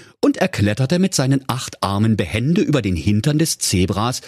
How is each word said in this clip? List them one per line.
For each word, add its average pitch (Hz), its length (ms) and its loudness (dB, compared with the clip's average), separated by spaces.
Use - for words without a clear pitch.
und 285 160 2
erkletterte 131 600 0
mit 185 140 0
seinen 135 340 0
acht - 360 -6
Armen 101 320 2
behende 117 460 0
über 139 200 2
den 95 140 0
Hintern 107 440 0
des 160 180 0
Zebras 101 720 -2